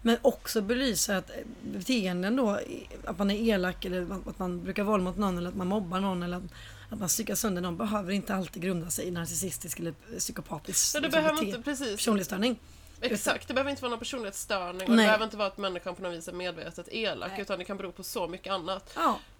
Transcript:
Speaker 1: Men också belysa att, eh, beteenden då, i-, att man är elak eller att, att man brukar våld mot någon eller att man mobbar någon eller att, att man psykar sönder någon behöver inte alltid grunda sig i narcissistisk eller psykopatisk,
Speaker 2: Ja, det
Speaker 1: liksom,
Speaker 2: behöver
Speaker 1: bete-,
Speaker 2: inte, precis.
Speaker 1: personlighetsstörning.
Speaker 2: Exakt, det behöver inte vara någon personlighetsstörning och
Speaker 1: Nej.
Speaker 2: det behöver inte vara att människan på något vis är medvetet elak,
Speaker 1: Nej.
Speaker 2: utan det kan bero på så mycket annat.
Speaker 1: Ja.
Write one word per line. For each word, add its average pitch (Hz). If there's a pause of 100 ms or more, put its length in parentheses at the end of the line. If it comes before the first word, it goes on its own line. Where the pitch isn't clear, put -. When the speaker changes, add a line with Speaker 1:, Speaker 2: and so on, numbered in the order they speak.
Speaker 1:
Men 233
också -
belysa 226
att, 185
eh, - (360)
beteenden 190
då, 214
i-, - (160)
att 170
man 202
är 208 (200)
elak 185
eller 180
att, 180
att -
man 175
brukar 190
våld 202
mot 196
någon 190
eller 175
att 185
man 185
mobbar 190
någon 185
eller 175
att, 180 (480)
att 214
man 185
psykar 208
sönder 185
någon 175
behöver 208
inte 196
alltid 185
grunda 175
sig -
i 180
narcissistisk 170
eller 165 (240)
psykopatisk, -
Speaker 2:
Ja, 302
det 311
Speaker 1:
liksom, 320
Speaker 2:
behöver 311
Speaker 1:
bete-, 214 (100)
Speaker 2:
inte, 233
precis. 269
Speaker 1:
personlighetsstörning. 214 (420)
Speaker 2:
Exakt, 233
det 262
behöver 269
inte 277
vara 247
någon 226
personlighetsstörning 196
och -
Speaker 1:
Nej. 233
Speaker 2:
det 214
behöver 220
inte 214
vara 202
att -
människan 185
på 190
något 175
vis 165
är 175
medvetet 175
elak, 185
Speaker 1:
Nej. 208
Speaker 2:
utan 196
det 180
kan 196
bero 175
på 190
så 175
mycket 185
annat. 185
Speaker 1:
Ja. 302 (220)